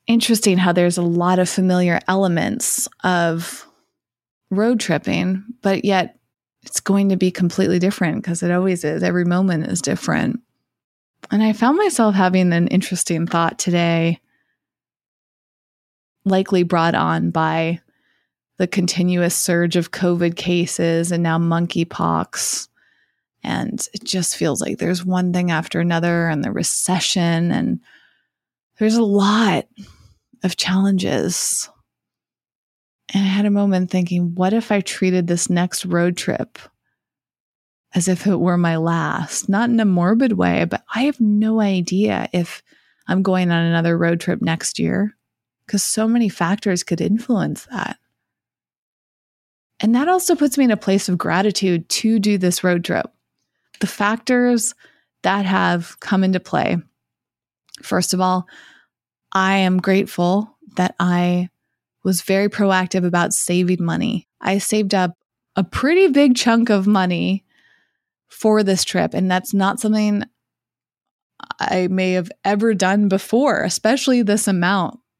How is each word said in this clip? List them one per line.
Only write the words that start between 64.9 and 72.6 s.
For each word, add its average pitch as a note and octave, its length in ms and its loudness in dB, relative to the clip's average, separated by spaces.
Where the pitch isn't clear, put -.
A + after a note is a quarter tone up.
up F3+ 240 0
a G3 80 0
pretty F4 440 2
big C#4 280 4
chunk A#3 340 2
of G3 180 2
money F#3 580 0
for G#3+ 340 2
this F#3+ 200 2
trip, - 300 -2
and F#3 160 0
that's F#3 240 -2
not G3 260 0
something G#3+ 440 0
I F#3 280 -2
may F#3 260 -2
have F3+ 180 -2
ever G#3 300 0